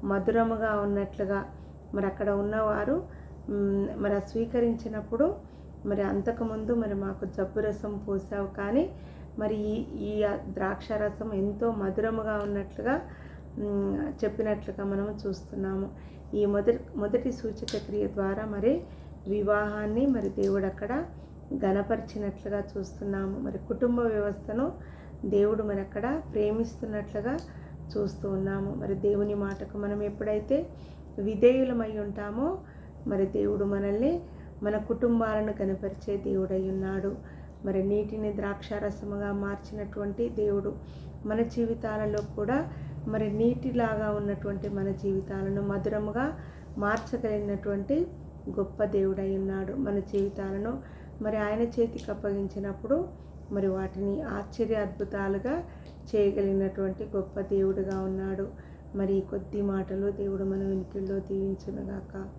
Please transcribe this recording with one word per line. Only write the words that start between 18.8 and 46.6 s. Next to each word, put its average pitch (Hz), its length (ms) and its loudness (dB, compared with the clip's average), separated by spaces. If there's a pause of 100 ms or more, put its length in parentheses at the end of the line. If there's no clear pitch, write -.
వివాహాన్ని 208 800 2
మరి 226 220 2
దేవుడు 196 380 2
అక్కడ 233 380 -2 (500)
ఘనపరిచినట్లుగా 202 1080 0 (140)
చూస్తున్నాము. 196 640 -2
మరి 196 200 -4
కుటుంబ 240 420 2
వ్యవస్థను 214 720 2 (520)
దేవుడు 208 380 6
మరి 202 180 0
అక్కడ 233 420 -2 (100)
ప్రేమిస్తున్నట్లుగా 214 1040 0 (600)
చూస్తూ 202 340 -2
ఉన్నాము. 196 440 0
మరి - 200 -2
దేవుని 202 400 4
మాటకు 196 440 -2
మనం 202 240 0
ఎప్పుడైతే 214 680 0 (480)
విధేయులమై 226 800 6
ఉంటామో, 208 600 -2 (480)
మరి 196 200 4
దేవుడు 202 380 2
మనల్ని, 202 560 2 (420)
మన 208 140 2
కుటుంబాలను 220 760 4
కనపరిచే 196 640 -2
దేవుడై 190 520 2
ఉన్నాడు. 190 480 0 (480)
మరి 190 180 2
నీటిని 208 540 0
ద్రాక్షారసముగా 202 960 -2
మార్చినటువంటి 202 960 -2
దేవుడు 202 460 2 (520)
మన 214 160 2
జీవితాలలో 214 800 0 (140)
కూడా, 247 340 2 (380)
మరి 214 240 2
నీటిలాగా 226 800 2
ఉన్నటువంటి 202 580 -2
మన 196 220 0
జీవితాలను 196 720 0
మధురముగా 214 760 0 (400)